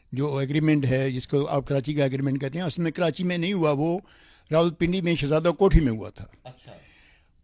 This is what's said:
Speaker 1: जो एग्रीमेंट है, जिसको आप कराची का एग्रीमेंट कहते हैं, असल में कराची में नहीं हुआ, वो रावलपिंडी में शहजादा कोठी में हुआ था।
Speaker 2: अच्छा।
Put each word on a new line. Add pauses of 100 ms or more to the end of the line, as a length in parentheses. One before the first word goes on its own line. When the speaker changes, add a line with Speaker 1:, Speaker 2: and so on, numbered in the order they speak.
(140)
Speaker 1:
जो
एग्रीमेंट
है,
जिसको
आप
कराची
का
एग्रीमेंट
कहते
हैं,
असल
में
कराची
में
नहीं
हुआ,
वो (500)
रावलपिंडी
में
शहजादा
कोठी
में
हुआ
था। (160)
Speaker 2:
अच्छा। (720)